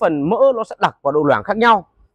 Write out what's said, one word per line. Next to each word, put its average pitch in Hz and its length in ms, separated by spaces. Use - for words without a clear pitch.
phần 156 300
mỡ 262 240
nó 220 100
sẽ - 160
đặc 165 220
và 139 100
độ 151 100
loãng 127 200
khác - 140
nhau. 220 300